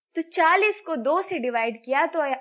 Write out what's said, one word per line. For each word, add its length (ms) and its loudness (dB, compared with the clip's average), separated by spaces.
तो 80 -4
चालीस 580 2
को 160 -6
दो 260 0
से 160 -6
divide 460 -4
किया 220 2
तो 140 -2